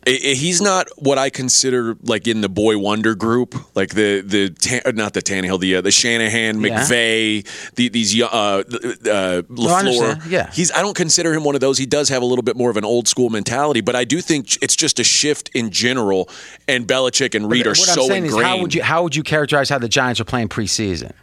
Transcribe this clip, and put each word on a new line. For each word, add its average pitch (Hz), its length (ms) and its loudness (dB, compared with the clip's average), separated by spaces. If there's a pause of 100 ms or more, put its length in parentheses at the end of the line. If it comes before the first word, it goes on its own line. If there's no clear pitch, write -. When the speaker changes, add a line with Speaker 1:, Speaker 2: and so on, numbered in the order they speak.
Speaker 1:
I, - 20 4
I, 135 240 0
he's 165 260 0
not 190 280 2 (100)
what 139 220 2
I 135 100 2
consider, 127 720 0
like, 110 260 0
in 110 140 0
the 101 80 0
boy 107 300 2
wonder 107 340 2
group, 113 400 0 (220)
like 98 180 0
the, 101 280 2
the 98 280 0
Tan-, 123 460 -2
not 104 180 -4
the 92 80 -2
Tannehill, 95 380 -2
the, 92 160 2
uh, 92 60 0
the 98 100 0
Shanahan, 113 680 0
Speaker 2:
Yeah. 107 200 0
Speaker 1:
McVay, 113 960 0
the, 123 140 2
these, 110 300 0
uh, 117 60 4
uh, 101 420 0
Speaker 2:
No, 117 440 -4
I 92 320 0
Speaker 1:
LaFleur. 120 340 0
Speaker 2:
understand. 123 540 0
Yeah. 180 200 -2
Speaker 1:
He's, 170 200 0
I 156 100 0
don't 202 160 -4
consider 165 340 2
him 156 120 0
one 143 100 2
of 139 80 0
those. 135 160 2
He 135 80 0
does 143 240 2
have 131 140 0
a - 20 0
little 123 160 2
bit 113 160 -2
more 123 140 2
of 104 60 -2
an 107 80 -2
old 120 220 0
school 123 220 2
mentality, 117 520 0
but 120 140 0
I 123 80 0
do 131 180 -2
think 147 420 -2
it's 135 120 0
just - 240 0
a 120 40 0
shift - 500 0
in 117 160 0
general, 104 580 0 (400)
and 123 200 0
Belichick 127 480 0
and 107 160 0
Reid 120 140 2
Speaker 2:
But 104 120 2
Speaker 1:
are - 20 4
Speaker 2:
what - 100 2
I'm 175 60 2
Speaker 1:
so 131 120 0
Speaker 2:
saying 180 180 0
Speaker 1:
ingrained. 117 160 0
Speaker 2:
is, 117 60 2
how 185 140 0
would 156 120 -4
you, 165 80 0
how 160 220 0
would 160 120 -2
you 156 60 -2
characterize 147 480 0
how 143 80 0
the 120 100 -2
Giants 123 320 0
are 113 60 -2
playing 117 240 -2
preseason? 92 640 -2 (100)